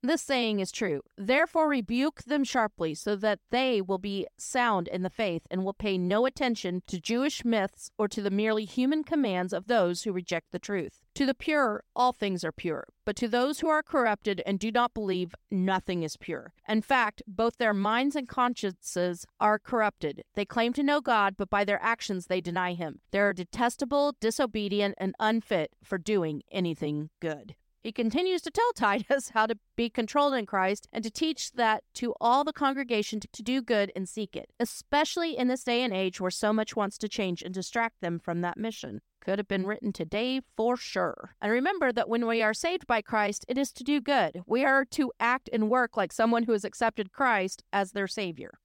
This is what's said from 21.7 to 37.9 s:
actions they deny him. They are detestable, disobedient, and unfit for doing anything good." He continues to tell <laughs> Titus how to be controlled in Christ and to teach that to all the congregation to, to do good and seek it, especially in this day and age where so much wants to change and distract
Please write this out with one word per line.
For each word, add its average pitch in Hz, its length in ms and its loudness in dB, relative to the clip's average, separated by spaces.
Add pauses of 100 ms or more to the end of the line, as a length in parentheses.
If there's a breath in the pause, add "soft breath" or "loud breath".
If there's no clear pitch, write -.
actions 202 440 -2
they 185 120 0
deny 175 340 -2
him. 170 280 -8 (100)
They 196 80 2
are 202 140 4
detestable, 247 880 0
disobedient, 208 760 0
and 190 220 -2
unfit 214 640 0
for - 140 -4
doing 170 520 0
anything 156 600 -2 (100)
good." 156 380 -8 (240)
He 226 120 -8
continues 320 480 0
to 320 100 -12
tell 466 200 2
<laughs> - 40 -4
Titus 214 540 0
how 220 160 2
to 226 120 -2 (200)
be 233 120 0
controlled 277 440 2
in 233 120 0
Christ 196 460 0
and 226 100 -4
to 220 80 -4
teach - 440 -4
that 220 400 2
to 240 260 -4
all 254 240 4
the 302 80 -2
congregation 247 720 0
to, - 100 -16
to - 100 -16
do 254 200 0
good 214 340 2
and 190 120 -4
seek - 280 -8
it, - 240 -12
especially 311 800 0
in 247 100 2
this 254 160 0
day 240 180 0
and 247 120 0
age 190 260 -2
where 185 100 0
so 208 220 0
much 214 240 0
wants 208 220 -2
to 214 100 -4
change 185 340 -2
and 185 120 -8
distract 220 480 -4